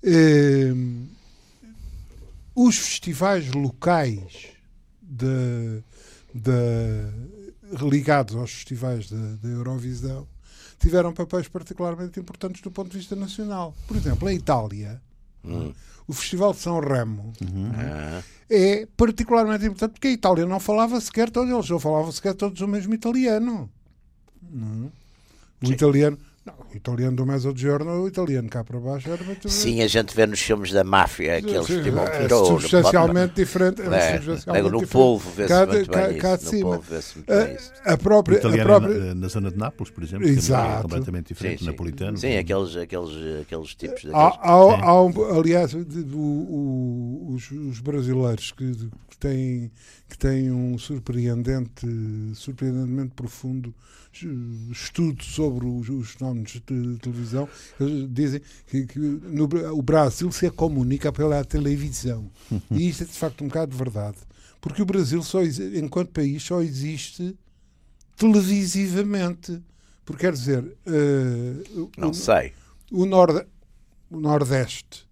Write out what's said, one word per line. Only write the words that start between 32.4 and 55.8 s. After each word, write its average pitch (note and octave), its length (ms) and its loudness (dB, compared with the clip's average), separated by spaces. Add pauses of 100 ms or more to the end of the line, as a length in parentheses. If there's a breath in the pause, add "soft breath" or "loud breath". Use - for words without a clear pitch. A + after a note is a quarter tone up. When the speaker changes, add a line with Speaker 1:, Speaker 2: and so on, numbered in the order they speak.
Speaker 1:
substancialmente F3 760 6
diferente, F#3+ 460 2
é F#3+ 40 -6
Speaker 2:
É, F2+ 360 4
Speaker 1:
substancialmente G#2 420 0
Speaker 2:
no G2 160 2
Speaker 1:
diferente. B2+ 120 -4
Speaker 2:
polvo A#2+ 400 6
vê-se F#2+ 180 -2
Speaker 1:
Cá F3+ 160 8
de, F#3+ 80 -2
Speaker 2:
muito G3 180 2
Speaker 1:
cá, F#3+ 160 2
Speaker 2:
bem F3+ 100 -2
Speaker 1:
cá F3+ 160 0
Speaker 2:
isso, F3+ 60 0
Speaker 1:
de - 60 -12
Speaker 2:
no - 40 -8
Speaker 1:
cima. G3 220 0
Speaker 2:
polvo E3+ 180 -2
vê-se - 280 -8
muito D#2+ 100 -16
bem - 100 4
Speaker 1:
A, - 160 2
Speaker 2:
isso. - 180 -16 (140)
Speaker 1:
a E3+ 120 4
própria, G3 380 6
Speaker 3:
O G#3 40 6
italiano - 220 4
Speaker 1:
a G3+ 180 10
própria G#3 200 0
Speaker 3:
na, F#2 160 -4
na F#2 120 -4
zona G2 240 -2
de F2+ 60 -6
Nápoles, - 340 -6
por - 120 -12
exemplo, F#2+ 220 -4
que D3+ 60 6
é - 20 6
Speaker 1:
Exato. A#2 500 2
Speaker 3:
completamente F2 440 -4
diferente F2+ 240 -6
Speaker 2:
Sim, D#2 60 -6
Speaker 3:
do - 80 -8
Speaker 2:
sim. E2 60 -4
Speaker 3:
napolitano. E2+ 460 -6
Speaker 2:
Sim, B2 200 -2
aqueles, F#2 400 -2
aqueles, D#2+ 640 -8
aqueles D#2+ 340 -10
tipos - 300 -10
Speaker 1:
Há, D#3 240 6
Speaker 2:
daqueles. - 120 -6
Speaker 1:
há, F#3 360 10
Speaker 3:
Sim. - 40 0
Speaker 1:
há F3+ 220 8
um, F3+ 360 2
aliás, E3 320 2
de, D#3+ 280 -8 (160)
o, - 20 -6
o, C#3+ 1160 -4
os, A#2+ 160 -10
os C#3 300 -10
brasileiros B2+ 720 -2
que, B2+ 180 -6 (380)
que - 100 -20
têm, B2+ 500 -4 (380 soft breath)
que - 100 -20
têm C3 340 0
um B2 280 -2
surpreendente, A#2+ 1040 -4 (480)
surpreendentemente B2+ 800 -6
profundo B2 640 -10 (960 soft breath)
estudo D#3 520 -4
sobre B2+ 440 -2
os, B2 200 -4